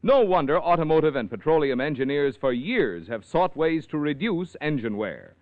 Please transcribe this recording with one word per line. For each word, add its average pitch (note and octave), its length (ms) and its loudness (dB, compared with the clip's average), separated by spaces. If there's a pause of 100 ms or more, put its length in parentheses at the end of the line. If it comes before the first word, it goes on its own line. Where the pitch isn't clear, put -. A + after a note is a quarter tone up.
No C4 180 6
wonder F3 400 2
automotive D#3 560 2
and A2+ 120 -4
petroleum C3+ 520 0
engineers C#3 560 0
for C3 160 0
years B2 560 -2
have A2+ 160 -8
sought F3+ 320 0
ways D#3+ 320 0
to D#3 100 -6
reduce E3 640 -4
engine B2 360 -2
wear. E2+ 460 -8